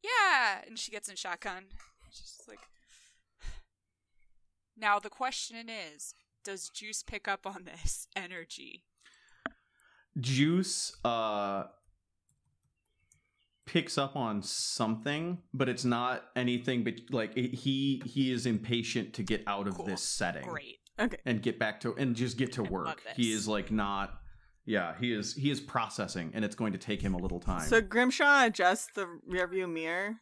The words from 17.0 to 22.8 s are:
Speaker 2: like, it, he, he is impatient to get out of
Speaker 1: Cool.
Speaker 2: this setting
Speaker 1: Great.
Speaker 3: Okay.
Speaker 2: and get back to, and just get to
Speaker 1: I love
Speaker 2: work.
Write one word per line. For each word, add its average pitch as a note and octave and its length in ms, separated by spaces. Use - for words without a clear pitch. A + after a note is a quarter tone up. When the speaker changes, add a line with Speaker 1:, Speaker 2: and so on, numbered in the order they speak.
Speaker 2:
like, A2 260
it, B2 180
he, C3+ 500
he C3 280
is A#2+ 140
impatient A2+ 680
to A2+ 80
get G#2 240
out G2+ 220
of F#2 80
Speaker 1:
Cool. F#2+ 100
Speaker 2:
this F#2+ 160
setting - 460
Speaker 1:
Great. D3 300
Speaker 3:
Okay. A3 260
Speaker 2:
and A#2 160
get - 180
back G#2+ 220
to, A2+ 140
and B2+ 220
just A#2 200
get - 180
to A#2+ 80
Speaker 1:
I - 20
love F2+ 80
Speaker 2:
work. F#2+ 320